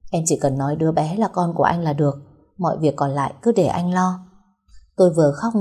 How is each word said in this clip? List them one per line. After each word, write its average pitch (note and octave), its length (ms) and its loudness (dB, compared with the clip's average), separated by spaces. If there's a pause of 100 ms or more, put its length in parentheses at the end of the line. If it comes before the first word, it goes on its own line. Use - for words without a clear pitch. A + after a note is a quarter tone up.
(120)
Em E3 140 0
chỉ E3 160 0
cần C#3 160 0
nói C#3 180 -2
đứa D#3+ 160 0
bé D#3+ 240 -2
là G#3+ 120 0
con F3 280 -2
của D3+ 80 0
anh F3 180 2
là D3+ 120 -2
được. C#3+ 220 0 (420)
Mọi E3+ 200 -2
việc D3+ 180 0
còn C#3 160 -2
lại C#3 300 -4
cứ A#3 100 2
để F#3 140 2
anh F3 280 -2
lo." F#3 260 0 (800)
Tôi F3+ 160 6
vừa D#3 220 4
khóc A3+ 260 -4